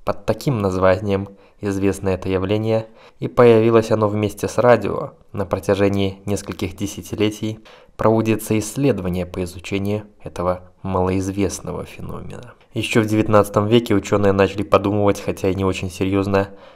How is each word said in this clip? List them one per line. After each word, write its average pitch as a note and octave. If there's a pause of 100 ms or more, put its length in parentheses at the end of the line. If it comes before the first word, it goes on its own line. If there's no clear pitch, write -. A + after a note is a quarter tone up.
Под -
таким A2+
названием G2 (300)
известно G2
это F#2
явление, G#2+ (340)
и C3
появилось A2+
оно A2
вместе G#2
с -
радио. A#2 (200)
На G2+
протяжении G2
нескольких F#2+
десятилетий G#2+ (360)
проводится A2
исследование G2
по F#2
изучению G2 (200)
этого F2+ (100)
малоизвестного F#2
феномена. - (220)
Ещё A2+
в G#2+
девятнадцатом G#2
веке A2+
учёные G2+
начали G2
подумывать, G2+
хотя F#2+
и F#2
не G2
очень F#2
серьёзно, G2 (280)